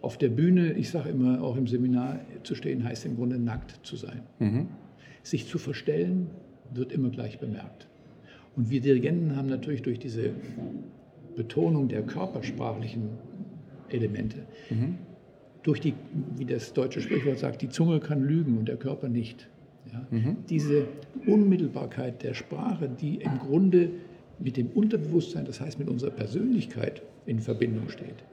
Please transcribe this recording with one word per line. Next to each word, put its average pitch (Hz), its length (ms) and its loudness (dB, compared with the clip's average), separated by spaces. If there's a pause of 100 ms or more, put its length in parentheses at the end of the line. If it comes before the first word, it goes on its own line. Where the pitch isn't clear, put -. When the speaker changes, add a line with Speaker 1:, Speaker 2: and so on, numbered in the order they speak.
Speaker 1:
Auf 123 160 -6
der 135 120 4
Bühne, 170 440 6
ich - 160 0
sage 151 200 -2
immer, 127 320 2
auch 127 140 -2
im 131 120 0
Seminar 123 520 0 (240)
zu - 120 -6
stehen, 131 280 -2
heißt - 220 -4
im 139 100 -4
Grunde 123 240 0
nackt 117 460 -4
zu - 100 -10
sein. - 260 -10 (180)
Speaker 2:
Mhm. 117 280 4 (560)
Speaker 1:
Sich - 240 -2
zu 175 100 -6
verstellen, 156 720 0 (460)
wird 127 180 -4
immer 127 180 2
gleich 113 300 -6
bemerkt. 101 480 -8 (680)
Und 117 140 2
wir 131 120 2
Dirigenten 139 540 4
haben 135 120 0
natürlich 131 360 -2
durch 117 160 -2
diese 123 320 -2 (1040)
Betonung 147 520 2
der 107 140 0
körpersprachlichen 113 1080 -4 (800)
Elemente, 113 480 -2 (320)
Speaker 2:
Mhm. 131 280 0 (680)
Speaker 1:
durch 151 160 2
die, 156 140 0 (440)
wie 131 80 -4
das 123 280 -4
deutsche - 260 0
Sprichwort 131 400 0
sagt, 131 220 -2
die 127 80 -2
Zunge 165 300 4
kann 147 240 0
lügen 143 340 4
und 113 100 0
der 120 100 -2
Körper 135 300 -4
nicht. 117 400 -4 (460)
Ja? 120 160 -8
Speaker 2:
Mhm. 117 280 2 (120)
Speaker 1:
Diese 147 360 4 (400)
Unmittelbarkeit 165 1000 4
der 117 100 -2
Sprache, 156 560 -4
die 147 280 -4
im 135 220 -2
Grunde 175 500 6 (500)
mit 127 180 -2
dem 123 160 0
Unterbewusstsein, 165 720 2
das - 160 -8
heißt 147 160 -6
mit 147 100 -4
unserer 127 240 -2
Persönlichkeit - 920 -2 (240)
in 117 120 0
Verbindung 113 500 0
steht - 260 -12 (180)